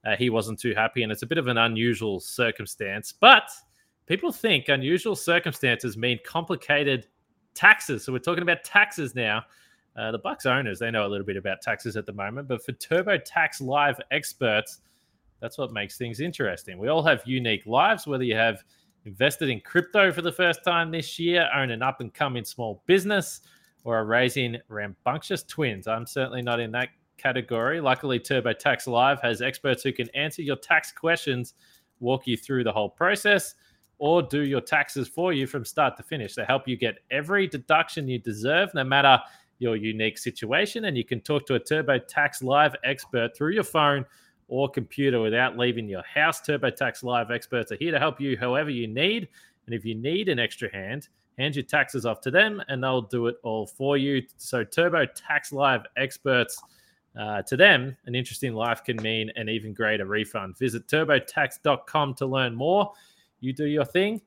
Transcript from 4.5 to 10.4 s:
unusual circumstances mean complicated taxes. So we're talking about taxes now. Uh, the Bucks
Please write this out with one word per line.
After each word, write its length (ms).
unusual 480
circumstances 800
mean 280
complicated 840
taxes. 500
So 80
we're 80
talking 220
about 200
taxes 520
now. 300
Uh, 140
the 60
Bucks 280